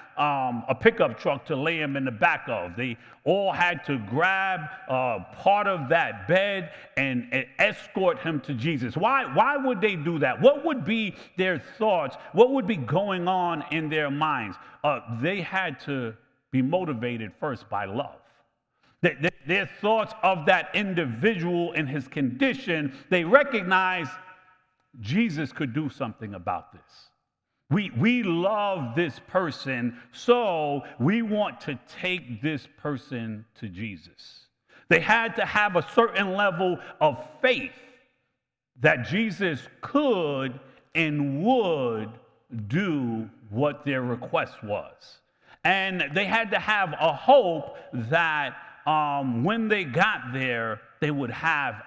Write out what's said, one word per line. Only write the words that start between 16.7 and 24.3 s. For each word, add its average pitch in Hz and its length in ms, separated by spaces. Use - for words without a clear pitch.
first 139 300
by 101 160
love. 110 340
Th-, 160 200
th-, 170 120
their 185 180
thoughts 214 340
of 175 240
that 180 280
individual 170 1000
and 156 140
his 135 200
condition, 156 840
they 180 140
recognized 185 880